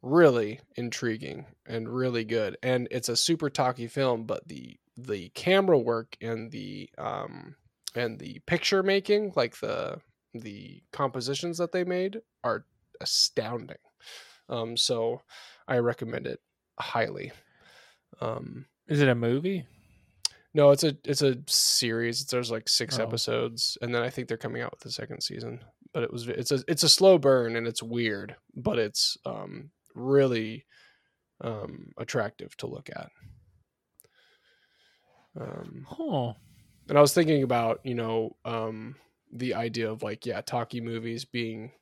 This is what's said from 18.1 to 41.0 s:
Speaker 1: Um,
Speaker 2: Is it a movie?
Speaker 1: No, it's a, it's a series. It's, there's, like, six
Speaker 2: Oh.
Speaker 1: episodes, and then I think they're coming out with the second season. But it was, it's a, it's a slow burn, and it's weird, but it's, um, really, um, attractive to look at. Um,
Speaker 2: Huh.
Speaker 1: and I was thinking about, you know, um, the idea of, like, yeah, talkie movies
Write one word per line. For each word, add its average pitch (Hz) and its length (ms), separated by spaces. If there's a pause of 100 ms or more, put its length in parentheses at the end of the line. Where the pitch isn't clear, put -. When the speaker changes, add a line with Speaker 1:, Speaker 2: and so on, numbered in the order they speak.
Speaker 1:
Um, 120 420 (220)
Speaker 2:
Is 147 160
it 139 60
a 127 60
movie? 135 520 (880)
Speaker 1:
No, 143 160
it's 143 120
a, 147 220
it's 143 180
a 131 140 (100)
series. 117 760
It's, 139 80
there's, 123 200
like, 113 200
six 127 280
Speaker 2:
Oh. 113 40
Speaker 1:
episodes, 117 800
and 120 120
then 120 80
I 123 60
think 123 200
they're 113 100
coming 120 240
out 120 100
with - 80
the 127 100
second - 300
season. 120 400 (320)
But 120 120
it - 80
was, 117 140
it's 127 260
a, 135 140
it's 160 180
a 160 40
slow 185 300
burn, 123 360
and 117 140
it's 113 140
weird, 113 520 (220)
but 123 220
it's, - 480
um, 104 440 (240)
really, 120 680 (760)
um, - 580
attractive - 600
to - 100
look - 220
at. - 200 (2250)
Um, - 480
Speaker 2:
Huh. 143 460 (540)
Speaker 1:
and 143 100
I - 20
was 143 140
thinking 156 280
about, 120 420
you 127 100
know, 113 500
um, 113 520 (360)
the 123 220
idea 113 360
of, 110 120
like, 107 240
yeah, 117 140
talkie 120 400
movies 117 440